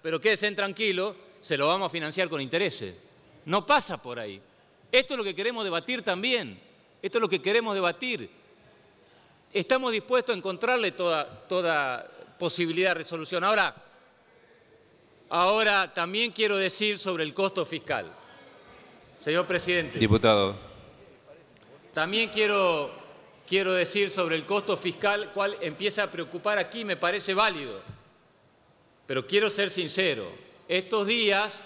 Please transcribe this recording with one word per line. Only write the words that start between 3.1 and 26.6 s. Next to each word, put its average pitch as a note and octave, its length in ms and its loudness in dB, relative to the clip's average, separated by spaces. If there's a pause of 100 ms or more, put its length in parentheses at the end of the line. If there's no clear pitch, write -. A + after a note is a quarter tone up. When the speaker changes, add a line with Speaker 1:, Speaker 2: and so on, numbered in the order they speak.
Speaker 1:
No F#3 200 0
pasa C4 340 2
por B2 180 -10
ahí. G2+ 220 -10 (520)
Esto C4 220 2
es B3 40 -4
lo A3 60 -4
que G3 100 -4
queremos A3 300 -4
debatir F#3+ 380 -4
también. F#3+ 580 -2 (400)
Esto - 180 -2
es A3+ 40 4
lo G#3+ 60 0
que F3+ 120 0
queremos G#3+ 340 0
debatir. F3+ 540 -2 (1200)
Estamos B3+ 400 2
dispuestos A#3+ 420 0
a F#3+ 40 -2
encontrarle G3+ 540 0
toda, E3 560 -2
toda D#3 580 0 (320)
posibilidad F3 520 0
de F3 40 0
resolución. E3 480 -4
Ahora, F#3+ 320 2 (1600)
ahora G3 640 4
también F#3+ 380 0
quiero G#3 240 2
decir G3 420 0
sobre E3+ 260 -2
el D3+ 80 -6
costo F#3+ 320 0
fiscal. A#2+ 480 -4 (1080)
Señor E3+ 280 0
presidente. F3 520 0
Speaker 2:
Diputado. G#2+ 560 6 (1400)
Speaker 1:
También G3+ 340 0
quiero, F#3+ 600 2 (580)
quiero F#3 240 2
decir F#3 380 2
sobre E3 260 0
el D#3+ 80 -4
costo G3+ 320 0
fiscal, G3+ 560 -2
cual G3+ 300 -2
empieza G3 400 -2
a G3 80 -2
preocupar F3+ 480 -2
aquí, A3 260 -4